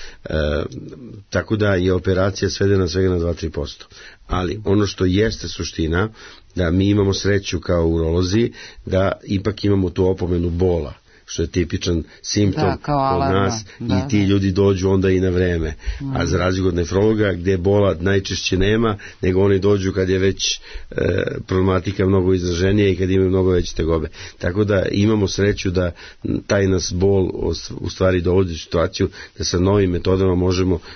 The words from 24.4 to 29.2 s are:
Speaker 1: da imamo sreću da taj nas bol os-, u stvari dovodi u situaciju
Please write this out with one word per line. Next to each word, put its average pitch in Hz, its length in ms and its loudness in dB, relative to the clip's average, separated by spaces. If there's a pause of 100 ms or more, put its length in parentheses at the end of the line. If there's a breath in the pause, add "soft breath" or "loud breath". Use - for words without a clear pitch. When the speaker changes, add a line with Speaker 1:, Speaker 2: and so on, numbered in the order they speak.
Speaker 1:
da 98 280 2
imamo 104 360 2
sreću 98 440 0
da 87 200 0 (560 loud breath)
taj 101 200 2
nas 95 260 0
bol 95 400 2
os-, - 400 -6
u - 160 -8
stvari 92 320 2
dovodi 90 320 2
u 78 40 -8
situaciju 85 520 -2 (280 loud breath)